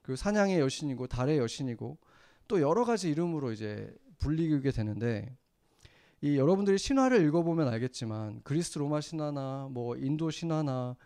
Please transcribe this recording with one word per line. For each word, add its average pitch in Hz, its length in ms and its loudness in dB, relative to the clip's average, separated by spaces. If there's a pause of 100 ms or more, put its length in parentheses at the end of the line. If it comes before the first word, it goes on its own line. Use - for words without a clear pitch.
그리고 131 140 -6
사냥의 196 420 2
여신이고 135 480 -2
달의 131 320 0
여신이고 123 580 -4 (500)
또 196 140 2
여러 175 240 4
가지 208 240 0
이름으로 151 440 -2
이제 104 380 -8 (280)
불리게 151 520 2
되는데 110 640 -4 (840)
이 147 160 2
여러분들이 196 400 4
신화를 254 480 4
읽어보면 165 440 2
알겠지만 110 720 -4
그리스 160 340 -4
로마 151 240 0
신화나 139 680 -6
뭐 120 260 -4
인도 151 320 -2
신화나 143 640 -2 (100)